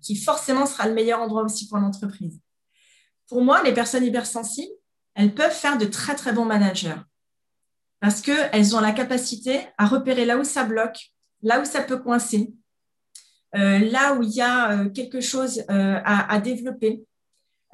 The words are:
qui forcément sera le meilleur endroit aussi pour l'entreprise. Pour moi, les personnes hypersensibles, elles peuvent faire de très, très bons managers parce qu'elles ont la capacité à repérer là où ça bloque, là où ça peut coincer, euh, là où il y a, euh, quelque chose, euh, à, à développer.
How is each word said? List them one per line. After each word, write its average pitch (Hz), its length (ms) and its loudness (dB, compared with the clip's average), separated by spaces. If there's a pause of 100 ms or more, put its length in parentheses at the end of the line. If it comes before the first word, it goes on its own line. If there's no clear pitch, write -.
qui - 140 -6
forcément 269 520 0
sera 233 200 -2
le 220 80 0
meilleur 226 260 0
endroit 220 220 -2
aussi 214 240 -4
pour 208 120 -4
l'entreprise. 196 640 -4 (880)
Pour 247 140 0
moi, 285 220 6
les 254 100 4
personnes 240 300 0
hypersensibles, 240 680 -4 (420)
elles 208 200 4
peuvent 311 180 2
faire 285 240 -2
de 214 80 0
très, 247 300 -4
très 262 180 -4
bons 233 120 2
managers 190 500 0 (1040)
parce 208 220 0
qu'elles 233 560 2
ont 220 40 2
la 214 120 2
capacité 254 720 -2 (120)
à 208 80 4
repérer 262 380 2
là 240 140 2
où 285 60 0
ça 277 180 -2
bloque, 226 480 -4 (320)
là 226 180 2
où 294 40 -2
ça 285 180 -4
peut 254 160 -4
coincer, 240 560 0 (1000)
euh, 196 240 4
là 262 340 4
où 247 80 0
il 214 80 0
y 226 100 -2
a, 240 300 2
euh, 202 180 0
quelque 247 320 -8
chose, 254 500 -4
euh, 196 340 2
à, 202 280 0
à 214 60 2
développer. 226 680 -4 (680)